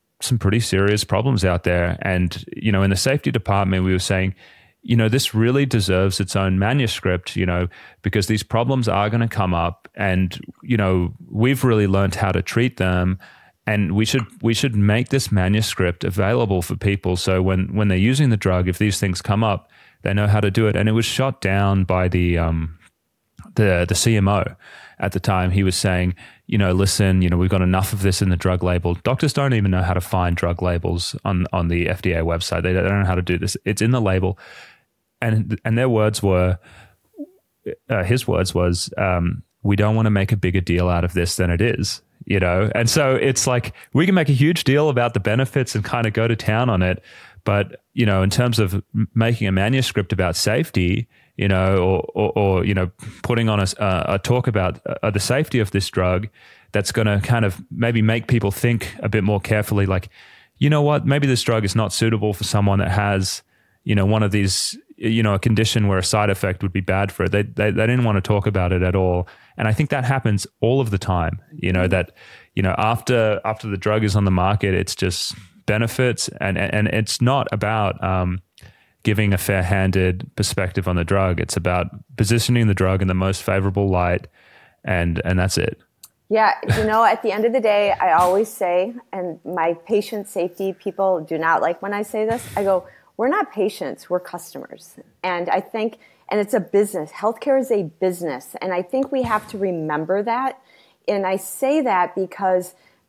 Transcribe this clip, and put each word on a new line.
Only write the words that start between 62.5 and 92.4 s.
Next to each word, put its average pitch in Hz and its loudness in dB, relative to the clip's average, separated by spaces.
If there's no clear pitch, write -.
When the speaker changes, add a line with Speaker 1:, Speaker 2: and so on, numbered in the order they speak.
Speaker 1:
that 90 0
has, 98 -2
you 110 0
know, 98 2
one 107 2
of 101 0
these, 101 -2
you 113 0
know, 107 2
a 98 0
condition 113 0
where 98 2
a 90 0
side 104 0
effect 92 -2
would 95 -4
be 98 -2
bad 95 -2
for - -4
it." 90 -2
They, 101 2
they, 107 -2
they 110 0
didn't 123 2
wanna 104 2
talk 101 0
about 92 0
it 90 2
at 90 2
all. 90 0
And 110 -2
I 110 0
think 143 0
that 135 -2
happens 120 0
all 127 2
of 113 -4
the 98 0
time, 87 -2
you 92 -2
know, 92 2
that, 90 0
you 101 0
know, 92 0
after, 110 0
after 110 -6
the 98 -4
drug 107 0
is 98 2
on 101 2
the 95 2
market, 95 2
it's 90 -2
just - -4
benefits. 113 0
And, 95 0
and, - -2
and 107 2
it's - -2
not 127 2
about, 104 0
um, 92 0
giving 104 2
a 92 2
fair-handed 92 0
perspective 95 -2
on 90 0
the 85 0
drug. 92 0
It's - -6
about 90 0
positioning 117 2
the 101 4
drug 95 2
in 95 0
the 92 0
most 95 -2
favorable 98 0
light, 90 0
and, 87 -2
and 92 0
that's 92 0
it. - -2
Speaker 2:
Yeah, 214 2
you 220 0
know, 220 2
at 220 2
the 214 -2
end 226 0
of 233 0
the 262 0
day, 208 2
I 180 0
always 180 4
say, 185 -2
and 180 -8
my 170 -2
patient 208 -4
safety 190 -4
people 190 -2
do 160 -6
not 165 2
like 175 -2
when 202 -6
I 208 -4
say 214 -4
this, 226 -4